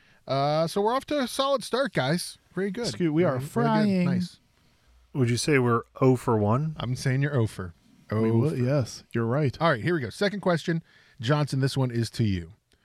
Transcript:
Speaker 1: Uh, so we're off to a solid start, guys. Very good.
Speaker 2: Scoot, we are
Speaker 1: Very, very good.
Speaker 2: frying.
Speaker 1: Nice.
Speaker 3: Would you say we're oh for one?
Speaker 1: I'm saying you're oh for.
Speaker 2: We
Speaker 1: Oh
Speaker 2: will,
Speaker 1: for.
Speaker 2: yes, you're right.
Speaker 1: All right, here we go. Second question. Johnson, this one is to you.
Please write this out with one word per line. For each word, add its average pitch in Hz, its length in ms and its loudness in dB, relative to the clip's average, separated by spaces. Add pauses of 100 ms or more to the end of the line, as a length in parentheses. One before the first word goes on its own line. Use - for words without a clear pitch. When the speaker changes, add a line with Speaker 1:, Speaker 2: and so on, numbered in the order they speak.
(260)
Speaker 1:
Uh, 147 420 0
so 202 140 -2
we're 214 140 2
off 269 120 -2
to 302 120 0
a 247 80 0
solid 269 380 0
start, 254 280 -2
guys. 151 440 -2 (180)
Very 196 160 -2
good. 233 160 -6
Speaker 2:
Scoot, 165 260 0
we 170 120 4
are 139 140 2
Speaker 1:
Very, - 0 -
very 135 60 -6
good. 151 60 -12
Speaker 2:
frying. 214 540 2
Speaker 1:
Nice. 180 320 -2 (760)
Speaker 3:
Would 123 160 2
you 120 80 2
say 143 220 2
we're 117 220 2 (180)
oh 131 160 6
for 120 220 0
one? 127 420 0
Speaker 1:
I'm 123 160 -4
saying 131 260 -2
you're 143 140 -2
oh 117 120 2
for. 90 260 -10 (360)
Speaker 2:
We 107 80 -2 (120)
Speaker 1:
Oh - 80 2
Speaker 2:
will, 135 140 2
Speaker 1:
for. 170 40 -4
Speaker 2:
yes, 127 560 -2
you're 117 140 -2
right. 131 340 0
Speaker 1:
All 165 120 2
right, 117 120 -2
here 175 120 0
we 156 60 -2
go. 113 80 -6
Second 202 300 -4
question. 165 420 -2 (380)
Johnson, 139 400 0
this 135 160 0
one 131 160 0
is 117 200 -2
to - 120 0
you. 90 300 -2 (320)